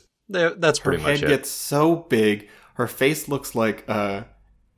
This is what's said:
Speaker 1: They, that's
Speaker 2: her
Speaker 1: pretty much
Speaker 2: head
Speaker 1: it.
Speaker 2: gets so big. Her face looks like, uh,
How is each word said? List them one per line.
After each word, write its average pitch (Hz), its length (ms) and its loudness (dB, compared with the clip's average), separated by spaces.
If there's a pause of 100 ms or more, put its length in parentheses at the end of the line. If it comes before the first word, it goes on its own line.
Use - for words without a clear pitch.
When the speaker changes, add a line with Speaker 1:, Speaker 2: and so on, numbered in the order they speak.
(300)
Speaker 1:
They, 175 280 0
that's 160 220 2
Speaker 2:
her - 120 -20
Speaker 1:
pretty 156 120 -2
much 147 180 0
Speaker 2:
head - 20 -4
Speaker 1:
it. 151 40 0 (100)
Speaker 2:
gets - 120 -6
so 156 460 2
big. 110 540 0 (260)
Her 120 120 -2
face 147 400 -2
looks 131 280 -6
like, 110 320 -2
uh, 104 360 -4 (540)